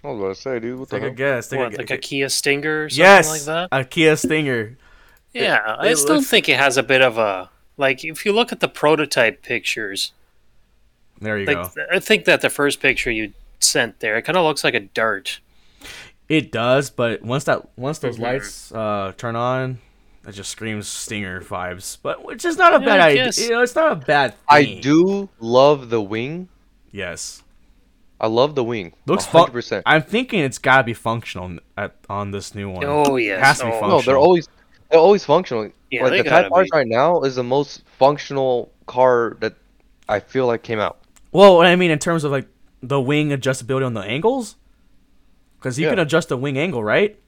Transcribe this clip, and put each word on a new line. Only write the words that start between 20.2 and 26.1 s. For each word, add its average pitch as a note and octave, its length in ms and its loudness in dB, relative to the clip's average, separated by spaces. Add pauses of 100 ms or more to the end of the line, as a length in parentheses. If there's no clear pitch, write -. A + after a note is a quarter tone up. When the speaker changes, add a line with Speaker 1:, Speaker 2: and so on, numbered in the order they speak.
Speaker 2:
it G#2 60 -18
just G2 180 -12
screams G#2+ 360 -8
Stinger F#2+ 540 -10
vibes. F2+ 580 -10
But - 240 -8
which B3+ 220 -12
is E4+ 100 -2
not E4+ 200 4
a C#4+ 40 6
Speaker 3:
Yeah, C4 60 -2
Speaker 2:
bad G#3 140 4
Speaker 3:
I E3+ 100 6
Speaker 2:
idea. B3 160 2
Speaker 3:
guess. A#3 140 -4
Speaker 2:
You A#3 100 -2
know, A#3 140 2
it's A#3+ 100 -2
not D#4+ 180 2
a G#3+ 40 -2
bad C#3+ 400 -2 (120)
Speaker 1:
I D3 160 8
Speaker 2:
thing. G2+ 180 -4
Speaker 1:
do F#3+ 480 2 (100)
love B2+ 500 4
the A2+ 100 0
wing. B2 480 -6 (440)